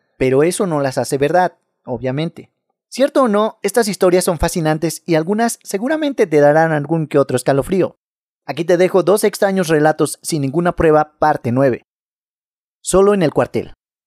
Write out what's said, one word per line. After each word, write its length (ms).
pero 260
eso 240
no 140
las 160
hace 200
verdad, 360
obviamente. 680
Cierto 340
o 60
no, 320
estas 260
historias 380
son 120
fascinantes 680
y 100
algunas 480
seguramente 640
te 140
darán 320
algún 340
que 120
otro 180
escalofrío. 580
Aquí 200
te 100
dejo 280
dos 200
extraños 460
relatos 520
sin 200
ninguna 340
prueba, 440
parte 340
nueve. 300
Solo 320
en 100
el 80
cuartel. 400